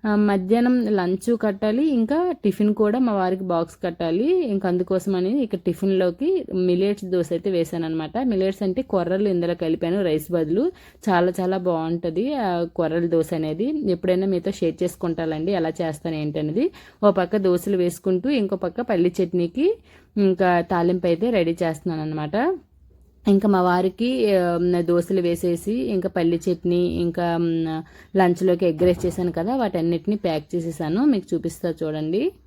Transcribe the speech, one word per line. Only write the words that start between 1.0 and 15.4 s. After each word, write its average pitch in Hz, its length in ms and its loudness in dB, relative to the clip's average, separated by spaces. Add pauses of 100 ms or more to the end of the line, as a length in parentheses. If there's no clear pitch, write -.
కట్టాలి, 214 460 0
ఇంకా 294 460 0 (100)
టిఫిన్ 208 320 2
కూడా 214 240 2
మా 233 140 2
వారికి 190 300 0
బాక్స్ 170 400 -2
కట్టాలి. 185 580 0
ఇంకా 196 280 -2
అందుకోసమని 185 760 0
ఇక్కడ 185 220 -4
టిఫిన్లోకి 190 880 0
మిల్లెట్స్ 185 520 0
దోశ 180 260 0
అయితే 170 200 -2
వేసాను 165 340 -2
అనమాట. 160 320 -4
మిల్లెట్స్ 196 460 0
అంటే 190 180 -2
కొర్రలు 190 480 0
ఇందులో 175 260 0
కలిపాను 170 480 -2
రైస్ 156 280 0
బదులు. 175 400 0 (380)
చాలా 180 300 4
చాలా 185 180 0
బాగుంటది 170 760 -2
ఆ 180 300 -2 (120)
కొర్రల 170 300 0
దోశ 165 280 0
అనేది. 190 580 -2
ఎప్పుడైనా 185 360 0
మీతో 190 240 -2
షేర్ 170 320 -2
చేసుకుంటానండి 165 680 -4